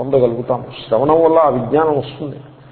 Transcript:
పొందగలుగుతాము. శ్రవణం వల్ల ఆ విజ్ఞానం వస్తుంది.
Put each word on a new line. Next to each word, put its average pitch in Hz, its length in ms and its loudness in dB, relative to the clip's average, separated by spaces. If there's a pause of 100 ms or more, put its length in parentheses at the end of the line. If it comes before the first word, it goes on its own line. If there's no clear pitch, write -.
పొందగలుగుతాము. 123 640 0 (240)
శ్రవణం 151 360 2
వల్ల 160 140 4
ఆ 156 100 4
విజ్ఞానం 139 500 0
వస్తుంది. 135 380 -10 (360)